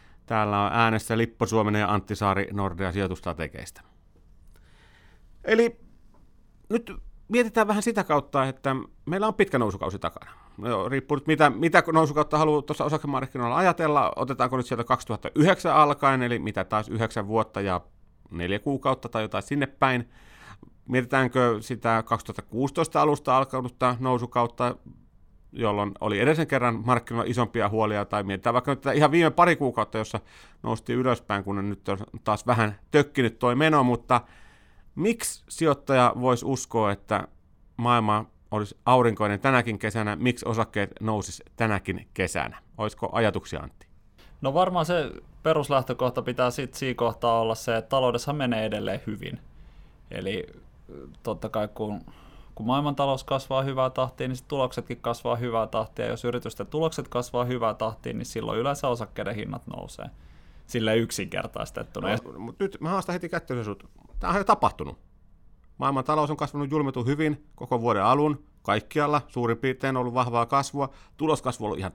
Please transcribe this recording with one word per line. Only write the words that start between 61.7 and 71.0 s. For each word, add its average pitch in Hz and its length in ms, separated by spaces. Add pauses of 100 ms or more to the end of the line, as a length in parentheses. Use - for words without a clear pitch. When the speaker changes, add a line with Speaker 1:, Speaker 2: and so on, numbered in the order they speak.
Speaker 1:
No, 208 300
mut 113 200
nyt 196 200
mä 156 100
haastan 180 240
heti 175 160
kättöön 127 360
sut. 101 180 (360)
Tää - 100
on 175 60
jo 196 80
tapahtunut. - 540 (800)
Maailmantalous 139 540
on 147 60
kasvanut 143 340
julmetun 135 340
hyvin 147 400 (100)
koko 117 260
vuoden 107 220
alun. 143 400 (180)
Kaikkialla 143 640
suurin 117 300
piirtein 131 400
on 127 40
ollut 123 120
vahvaa 120 320
kasvua. 139 440 (280)